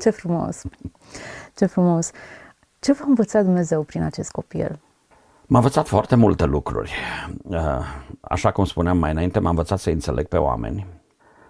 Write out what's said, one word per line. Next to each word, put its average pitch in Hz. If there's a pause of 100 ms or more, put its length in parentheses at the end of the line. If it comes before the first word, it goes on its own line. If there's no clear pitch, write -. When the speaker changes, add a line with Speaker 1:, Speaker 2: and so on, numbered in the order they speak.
Speaker 1:
Ce 226
frumos! - (960)
Ce 202
frumos! 175 (720)
Ce 277
v-a 294
învățat 214
Dumnezeu 175
prin 165
acest -
copil? - (680)
Speaker 2:
M-a 120
învățat 131
foarte 104
multe 95
lucruri. - (500)
Uh, 78 (360)
așa -
cum 95
spuneam 87
mai 78
înainte, 82
m-a 87
învățat 82
să -
înțeleg 78
pe 87
oameni, 67 (640)